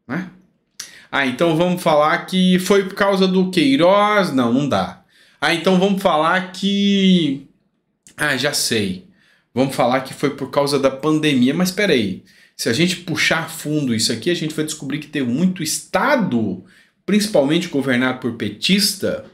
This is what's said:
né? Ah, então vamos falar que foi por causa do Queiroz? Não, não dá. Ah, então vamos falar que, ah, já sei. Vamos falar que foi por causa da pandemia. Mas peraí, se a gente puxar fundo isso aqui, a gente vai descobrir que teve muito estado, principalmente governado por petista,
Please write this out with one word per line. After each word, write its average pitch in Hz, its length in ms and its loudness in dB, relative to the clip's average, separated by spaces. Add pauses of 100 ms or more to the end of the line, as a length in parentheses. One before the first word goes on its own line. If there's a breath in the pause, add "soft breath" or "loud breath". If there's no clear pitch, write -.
né? 175 240 -8 (800 loud breath)
Ah, 139 140 -2
então 156 320 0
vamos 180 260 0
falar 160 440 2
que 185 320 2
foi 196 260 2
por 190 100 -10
causa 196 340 2
do 185 220 2
Queiroz? 175 840 4
Não, 123 200 2
não 139 160 2
dá. 95 360 -4 (360 soft breath)
Ah, 156 140 0
então 180 240 2
vamos 190 240 2
falar 180 500 0
que, 196 920 0 (720)
ah, 147 200 -2
já 139 160 -2
sei. 98 540 -2 (480 soft breath)
Vamos 131 200 0
falar 131 260 2
que - 120 -10
foi 143 180 -2
por 131 200 -8
causa 143 280 0
da 131 120 2
pandemia. 147 640 0
Mas 180 160 0
peraí, 143 540 -2 (320 soft breath)
se - 120 -4
a 117 40 0
gente 175 240 0
puxar - 520 -4
fundo 147 460 -4
isso 110 180 -2
aqui, 113 180 -4
a 175 40 0
gente 156 200 -6
vai 156 100 -4
descobrir 143 340 -8
que - 80 -12
teve 131 240 -4
muito 180 320 0
estado, 156 1000 -2 (420 loud breath)
principalmente 175 600 2
governado 127 500 0
por 113 160 -6
petista, 104 1000 -2